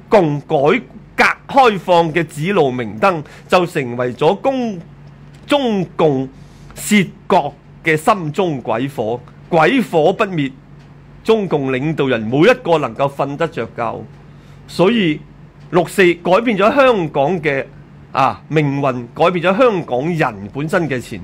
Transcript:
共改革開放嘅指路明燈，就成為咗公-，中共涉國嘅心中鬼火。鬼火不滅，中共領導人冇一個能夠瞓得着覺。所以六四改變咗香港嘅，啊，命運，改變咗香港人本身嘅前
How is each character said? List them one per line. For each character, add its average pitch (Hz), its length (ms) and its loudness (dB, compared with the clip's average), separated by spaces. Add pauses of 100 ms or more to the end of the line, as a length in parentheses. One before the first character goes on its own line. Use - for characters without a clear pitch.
共 156 320 2
改 156 160 -4 (600)
革 233 80 2 (240)
開 240 300 4
放 170 340 2
嘅 160 140 0
指 160 260 -6
路 151 180 2
明 113 300 -8
燈， 170 220 2 (260)
就 180 180 2
成 123 300 -6
為 123 180 -2
咗 170 260 2
公-， 247 380 -2 (680)
中 233 380 0 (120)
共 135 320 0 (460)
涉 - 220 -2 (300)
國 147 280 0 (300)
嘅 160 120 2
心 175 360 0
中 165 280 -2
鬼 120 280 -4
火。 120 320 -6 (280)
鬼 180 320 4
火 170 320 2
不 214 120 -2
滅， 156 260 -4 (720)
中 220 240 0
共 139 240 -2
領 139 240 -2
導 143 120 -2
人 113 240 -2
冇 143 140 2
一 165 180 2
個 165 160 0
能 123 160 -4
夠 139 140 -2
瞓 143 280 -6
得 165 100 -2
着 127 180 -8 (120)
覺。 113 180 -6 (720)
所 180 240 0
以 180 300 -2 (500)
六 170 160 2
四 - 160 0 (120)
改 185 260 0
變 233 180 -2
咗 214 160 2
香 240 360 2
港 151 300 -2
嘅， 143 240 -2 (460)
啊， 123 380 -2
命 143 320 0
運， 127 340 -2
改 160 160 2
變 175 140 -4
咗 185 120 2
香 220 260 2
港 131 320 -4
人 113 380 -4
本 147 160 -6
身 170 200 -2
嘅 127 120 -4
前 101 240 -12